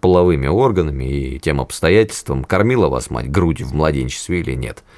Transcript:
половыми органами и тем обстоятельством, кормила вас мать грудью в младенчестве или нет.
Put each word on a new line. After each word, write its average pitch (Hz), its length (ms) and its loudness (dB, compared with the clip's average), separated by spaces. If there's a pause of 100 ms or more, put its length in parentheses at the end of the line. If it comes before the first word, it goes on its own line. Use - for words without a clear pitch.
половыми 90 460 4
органами 87 560 0
и 67 360 -4
тем 69 220 -2
обстоятельством, 82 800 0
кормила 104 460 2
вас 64 200 -4
мать 64 220 -6
грудью 78 360 0
в 64 60 -8
младенчестве 76 680 -2
или 65 120 -6
нет. 62 300 -8 (140)